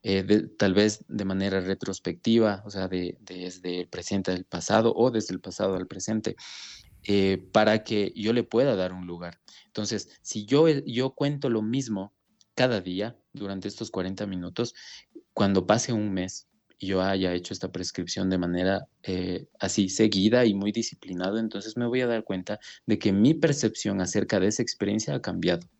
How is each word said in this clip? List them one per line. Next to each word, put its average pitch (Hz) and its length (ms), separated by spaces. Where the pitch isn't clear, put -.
Eh, 95 180
de, 101 240
tal 95 280
vez 104 340
de 104 160
manera 95 360
retrospectiva, 98 1040
o 104 60
sea, 98 160
de, 90 340
desde 90 600
el 87 80
presente 92 420
al 90 140
pasado 107 500
o 123 160
desde 110 240
el 92 60
pasado 98 340
al 92 140
presente, 107 480
eh, 98 480
para 107 320
que 104 320
yo 107 180
le 120 120
pueda 120 320
dar 92 160
un 92 140
lugar. 87 340
Entonces, - 560
si 104 220
yo, 147 240
yo 135 460
cuento 143 360
lo 110 120
mismo 110 500
cada 123 260
día 95 360
durante 98 340
estos - 240
cuarenta 95 360
minutos, 90 480
cuando 98 340
pase 113 260
un 107 200
mes 92 340
y 95 80
yo 95 160
haya 95 320
hecho 87 180
esta 92 200
prescripción 92 580
de 95 80
manera, 90 480
eh, 90 440
así 98 300
seguida 107 560
y 107 100
muy 101 160
disciplinado, 95 680
entonces 107 380
me 120 120
voy 127 140
a 123 40
dar 117 160
cuenta 95 380
de 104 140
que 101 120
mi 110 220
percepción 110 680
acerca 98 380
de 92 80
esa 107 160
experiencia 104 540
ha - 40
cambiado. 87 460